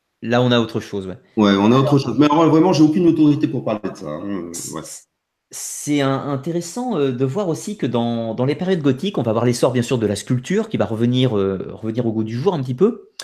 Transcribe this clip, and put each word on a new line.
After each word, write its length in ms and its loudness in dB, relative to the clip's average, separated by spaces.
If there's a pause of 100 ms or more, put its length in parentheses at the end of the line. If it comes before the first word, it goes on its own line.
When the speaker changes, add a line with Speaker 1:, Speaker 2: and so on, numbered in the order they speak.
(220)
Speaker 1:
Là, 180 2
on 120 4
a 60 4
autre 220 -2
chose, 260 -8
ouais. 120 -12 (180)
Speaker 2:
Ouais, 200 6
on 80 4
a 20 4
Speaker 1:
Alors, 160 6
Speaker 2:
autre 160 4
chose. 200 -4
Mais 60 6
alors, 240 4
vraiment, 240 4
j'ai 100 4
aucune 260 4
autorité 380 4
pour 160 -4
parler 280 -4
de 60 -14
ça, 120 -12
hein, 180 -10
euh, 260 -8 (220)
ouais. 80 -8 (720)
Speaker 1:
C'est 480 -4
un-, 280 0
intéressant, 680 -6
euh, 140 0
de 140 -2
voir 240 -2
aussi 280 -6
que 100 -4
dans, 480 -2
dans 100 -2
les 100 0
périodes 280 -2
gothiques, 360 0
on 40 0
va 80 0
avoir 140 2
l'essor, 280 2
bien 100 2
sûr, 160 0
de 80 0
la 100 0
sculpture 520 -2
qui 80 -4
va 100 0
revenir, 500 0
euh, 360 -2
revenir 340 -4
au 60 0
goût 120 -2
du 140 -6
jour 160 0
un 80 -4
petit 120 -6
peu, 340 0 (160)